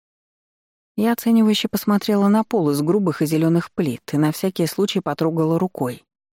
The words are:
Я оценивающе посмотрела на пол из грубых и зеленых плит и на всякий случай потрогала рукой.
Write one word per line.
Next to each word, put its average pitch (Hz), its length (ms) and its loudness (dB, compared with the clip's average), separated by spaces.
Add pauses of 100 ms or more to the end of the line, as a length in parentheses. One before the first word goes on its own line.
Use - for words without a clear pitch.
(960)
Я 220 160 0
оценивающе 226 560 2
посмотрела 202 640 0
на 214 160 2
пол 175 240 0
из 143 120 0
грубых 175 400 0
и 160 40 0
зеленых 160 460 0
плит 135 420 -4
и 143 40 0
на 151 140 2
всякий 185 360 -2
случай 190 340 -2
потрогала 160 580 0
рукой. 135 460 -6 (320)